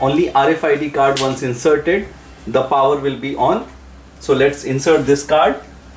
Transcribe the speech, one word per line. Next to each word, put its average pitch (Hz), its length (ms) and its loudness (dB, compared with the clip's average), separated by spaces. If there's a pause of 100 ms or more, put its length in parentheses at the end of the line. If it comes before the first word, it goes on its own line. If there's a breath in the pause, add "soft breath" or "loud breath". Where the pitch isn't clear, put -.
Only 143 320 0
R 139 180 4
F 160 120 -2
I 147 140 2
D 147 120 -4
card, 139 320 0
once 135 220 -4
inserted, 151 640 0 (400)
the 123 160 0
power 139 380 2
will 135 180 -4
be 139 160 -8
on. 185 320 -2 (540)
So 139 140 0
let's 139 280 2
insert 139 420 0
this 143 220 0
card. 165 340 2 (360)